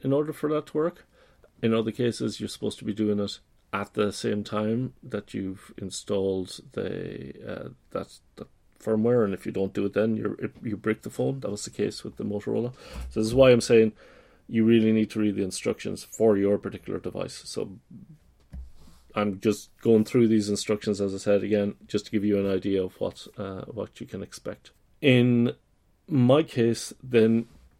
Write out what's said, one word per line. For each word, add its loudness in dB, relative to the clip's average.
in -2
order 0
for -4
that -2
to -8
work. -4
In 0
other 0
cases, -4
you're -8
supposed -8
to -14
be -4
doing 0
it -6
at -6
the 0
same -4
time -4
that -10
you've -8
installed -4
the, -8
uh, -10
that, -8
that -14
firmware, 2
and 0
if -12
you -4
don't -2
do 0
it -4
then, 2
you're, -4
you -6
brick -4
the -10
phone. -4
That -6
was -8
the -12
case -6
with -14
the -8
Motorola. -4
So -2
this 0
is -2
why 10
I'm 6
saying 6
you 2
really 6
need 2
to -4
read 0
the -2
instructions -6
for 4
your 2
particular -8
device. -8
So -8
I'm -2
just -2
going 6
through 4
these 2
instructions, -2
as -2
I -8
said, 0
again, 0
just -4
to -20
give 0
you 2
an 0
idea 0
of -8
what, -6
uh, -10
what -10
you -12
can -10
expect. -14
In 4
my 6
case, -2
then 4